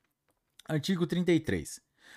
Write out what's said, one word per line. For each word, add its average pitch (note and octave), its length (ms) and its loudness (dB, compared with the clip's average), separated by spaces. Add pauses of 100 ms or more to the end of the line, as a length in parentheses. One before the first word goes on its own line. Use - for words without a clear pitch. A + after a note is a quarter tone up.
(680)
Artigo E3 380 0
trinta F3 260 2
e D#3+ 80 4
três. - 400 -4 (360)